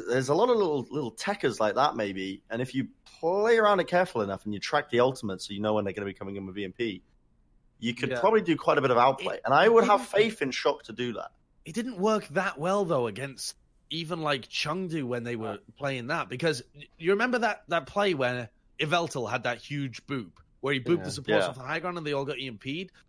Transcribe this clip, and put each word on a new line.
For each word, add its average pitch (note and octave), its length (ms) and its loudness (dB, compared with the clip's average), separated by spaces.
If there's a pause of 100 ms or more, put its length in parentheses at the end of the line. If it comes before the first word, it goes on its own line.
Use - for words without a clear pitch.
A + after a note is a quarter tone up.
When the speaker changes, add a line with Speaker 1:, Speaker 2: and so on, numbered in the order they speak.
Speaker 1:
there's B2+ 300 0
a D3 40 2
lot A3 160 4
of A#3 60 4
little, D3+ 340 0
little C3 220 -4
techers D3 480 -2
like G#2+ 140 2
that, C#3 220 2
maybe. F#2+ 540 -4
And A#2 120 -4
if C3 120 -8
you C3 140 -2 (320)
play G#3 380 2
around G#3 220 6
it - 80 -2
careful F3 340 2
enough G2 220 -4
and G#2+ 100 -6
you F#2+ 60 -8
track - 300 -2
the A#2+ 100 4
ultimates A#2+ 480 0
so G#2 40 -12
you G2+ 80 -6
know G#2+ 140 2
when G#2 100 0
they're G2 80 -4
gonna G2+ 140 -6
be G2 80 -6
coming G2 220 -10
in G2 100 -8
with F#2 120 -12
E G2+ 60 -4
M F#2 80 -8
P, A2 300 -4 (800)
you A#2+ 140 -2
could C3 160 -6
Speaker 2:
Yeah. B2 100 -4
Speaker 1:
probably G#3+ 220 4
do E3 140 2
quite D3+ 220 2
a - 20 4
bit C3+ 100 4
of A#2+ 80 6
outplay. C3 380 4
Speaker 2:
It, - 80 -12
Speaker 1:
And A#2+ 100 0
I F3+ 140 8
would A3+ 160 8
Speaker 2:
it - 40 4
Speaker 1:
have G#3 120 6
Speaker 2:
didn't, - 120 -10
Speaker 1:
faith G#3+ 300 2
in C3 100 0
Shock - 320 0
to A#2 80 -14
do B2 220 -4
that. - 160 -10 (340)
Speaker 2:
it D#3+ 100 -12
didn't A#3 240 -6
work G#3+ 300 2
that F3+ 300 -2
well, F#3+ 280 0
though, C3 220 0
against A2+ 460 -8 (360)
even, D#3+ 320 -6
like, C#3+ 260 -2
Chengdu D#3+ 560 -4
when A#2+ 200 -4
they A#2+ 120 -4
were A2 180 -6
Speaker 1:
Uh. - 20 -10 (200)
Speaker 2:
playing C3+ 300 -4
that, D3+ 240 -4
because C3 320 -2 (120)
y-, C#3+ 120 -20 (100)
you E3 140 0
remember A#3+ 300 2
that, G#3+ 280 -2
that D#3+ 180 -2
play G3+ 280 0
where B2 340 -2 (300)
Yveltal D3 520 0
had B2 120 -2
that A#2+ 160 -2
huge C#3 480 -8
boop, A#2 240 -6 (300)
where C#3 140 -2
he B2+ 60 -2
booped A#2 180 0
Speaker 3:
Yeah. F#2 60 -8
Speaker 2:
the - 60 -6
supports G#2+ 340 2
Speaker 1:
Yeah. F2 60 0
Speaker 2:
off A#2 60 -10
the B2+ 60 -14
high D3+ 180 -6
ground F3 180 -6
and D#3 80 -6
they D3 80 -2
all C#3 100 -2
got C3+ 140 -8
E C3+ 80 -8
M A#2 100 -10
P'd? F#3 340 -8 (180)